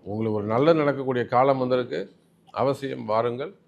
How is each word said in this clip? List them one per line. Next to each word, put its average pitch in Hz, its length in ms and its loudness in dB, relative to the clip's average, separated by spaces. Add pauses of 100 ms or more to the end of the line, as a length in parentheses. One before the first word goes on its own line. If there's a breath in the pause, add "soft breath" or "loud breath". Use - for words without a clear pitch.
உங்களுக்கு 107 320 -4
ஒரு 104 160 -4
நல்லது 156 260 4
நடக்கக்கூடிய 131 440 0
காலம் 131 380 4
வந்திருக்கு, 127 380 -2 (500)
அவசியம் 131 540 -4
வாருங்கள் 120 480 -2 (160)